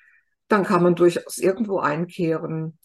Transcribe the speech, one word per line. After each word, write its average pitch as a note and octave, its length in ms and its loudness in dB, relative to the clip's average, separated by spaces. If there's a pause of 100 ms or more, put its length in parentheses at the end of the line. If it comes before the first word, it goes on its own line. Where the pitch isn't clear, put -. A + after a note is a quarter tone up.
(480)
Dann G#3 160 2
kann F3+ 180 2
man F3 140 4
durchaus E3+ 420 0
irgendwo F#3+ 420 -2
einkehren. D#3+ 1040 -4